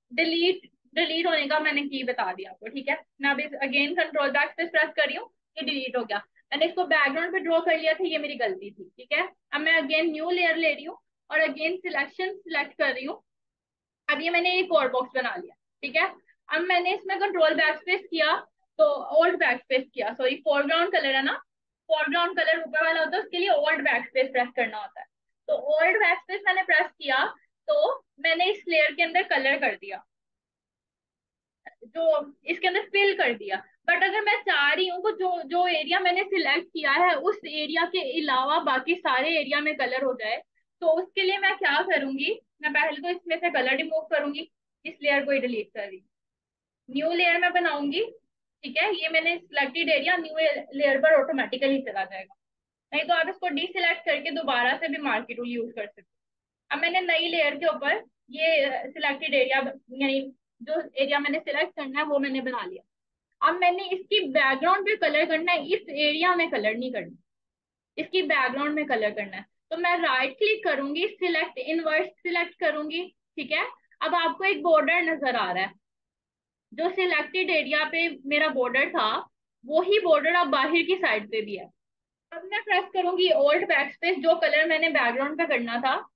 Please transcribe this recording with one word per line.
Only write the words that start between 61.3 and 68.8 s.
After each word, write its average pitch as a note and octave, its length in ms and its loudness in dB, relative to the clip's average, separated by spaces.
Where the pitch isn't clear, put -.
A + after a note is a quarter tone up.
select D4+ 360 -2
करना C#4 240 -6
है D#4 60 0
वो C#4+ 120 0
मैंने C4+ 240 0
बना A#3+ 220 -4
लिया। F3+ 180 -12
अब E4 160 4
मैंने F4+ 340 2
इसकी F#4+ 380 0
background D4 580 2
पे G#4+ 120 0
color D4+ 280 2
करना E4 260 0
है, D4 140 -2
इस G4+ 220 -2
area D4+ 460 2
में E4 160 0
color G#3+ 240 0
नहीं B3+ 180 -6
करना, F3+ 240 -10
इसकी F4+ 260 -2
background C#4+ 500 0
में D4+ 120 -2